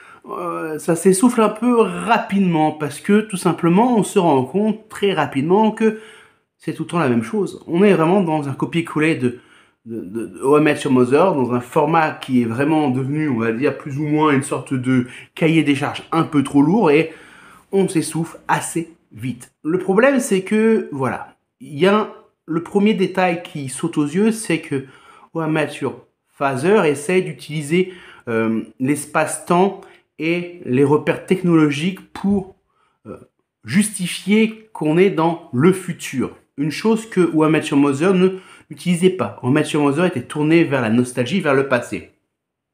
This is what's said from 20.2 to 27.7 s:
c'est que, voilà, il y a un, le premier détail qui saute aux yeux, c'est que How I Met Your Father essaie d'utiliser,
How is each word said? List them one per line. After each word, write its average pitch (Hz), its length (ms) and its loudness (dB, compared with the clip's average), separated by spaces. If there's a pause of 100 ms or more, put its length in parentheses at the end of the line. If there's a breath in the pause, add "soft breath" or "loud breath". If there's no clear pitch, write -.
c'est 190 220 0
que, 220 500 0
voilà, 127 440 -6 (240)
il 139 180 -14
y 165 80 2
a 202 100 4
un, 214 160 -2 (320)
le 165 180 -4
premier 202 300 0
détail 180 500 -2
qui 143 260 -10
saute 165 280 -6
aux 151 80 2
yeux, 196 280 0
c'est 170 280 -4
que 135 240 -6 (480 loud breath)
How 160 140 -4
I 156 40 -4
Met 156 200 -2 (100)
Your 131 140 -4 (340)
Father 147 560 0
essaie 160 380 0
d'utiliser, 156 720 -4 (340 loud breath)